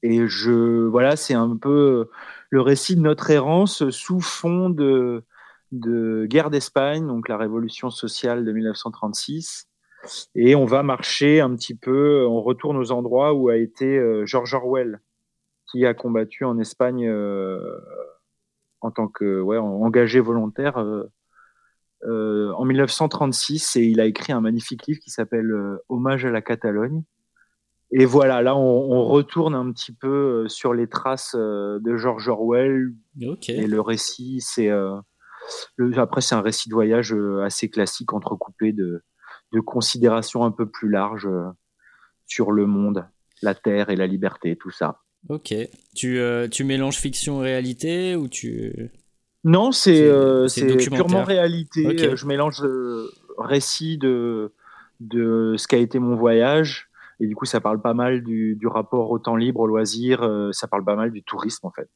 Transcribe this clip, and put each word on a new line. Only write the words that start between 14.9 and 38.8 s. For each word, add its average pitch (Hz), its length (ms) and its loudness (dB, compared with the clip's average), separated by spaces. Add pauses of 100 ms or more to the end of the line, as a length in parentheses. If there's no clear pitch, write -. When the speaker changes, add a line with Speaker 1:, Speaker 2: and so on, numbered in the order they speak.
Speaker 1:
qui 127 120 2
a 120 100 4
combattu 113 500 -4
en 120 160 -2
Espagne, 123 480 -2
euh, 98 720 -6 (1040)
en 117 100 -6
tant 110 160 -4
que, 98 320 -2
ouais, 104 180 0
en-, 104 240 -2
engagé 117 380 4
volontaire, 117 580 -2
euh, 104 320 -6 (960)
euh, 107 480 -2
en 101 120 -4
mille 131 120 0
neuf 135 160 2
cent 160 160 -2
trente-six, 147 680 -4
et 120 100 4
il 113 160 4
a 110 40 4
écrit 110 280 -2
un 117 100 0
magnifique 113 440 -4
livre 156 140 -6
qui - 100 -20
s'appelle, 113 400 -4
euh, 101 380 -6
Hommage 131 360 -2
à 127 60 0
la 113 120 -2
Catalogne. 120 600 -2 (880)
Et 131 120 8
voilà, 131 380 6
là, 131 140 4
on, 131 360 4
on 123 120 4
retourne 147 500 2
un 127 180 -2
petit - 200 -12
peu, 135 160 -8 (360)
euh, 110 40 -6
sur 120 260 -2
les 117 140 0
traces, - 500 -6
euh, 104 420 -4
de 117 160 -2
George 113 320 -2
Orwell. 123 640 2 (340)
Speaker 2:
Ok. 151 220 -8
Speaker 1:
Et 110 200 -2
le 107 120 2
récit, 120 600 -4
c'est, 113 300 0
euh, 98 260 -2 (800)
le, 123 220 0
après, 127 220 0
c'est 123 140 0
un 110 80 2
récit 110 260 -2
de 110 60 -8
voyage, 113 400 2
euh, 101 300 -2
assez 101 260 -4
classique, - 420 -4
entrecoupé 107 600 -4
de, 87 320 -4 (480)